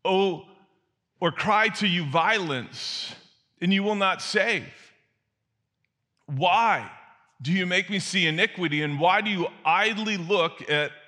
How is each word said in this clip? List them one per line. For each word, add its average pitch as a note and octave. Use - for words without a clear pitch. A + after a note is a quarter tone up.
"Oh, F#3+
or E3+
cry G#3
to G#3
you F3
violence D3+
and F3+
you G3
will G#3
not F#3+
save. G3
Why F3
do C3+
you F#3
make F#3
me G3
see F3+
iniquity, D#3+
and D3
why F3+
do G#3+
you F3+
idly G#3
look E3+
at D3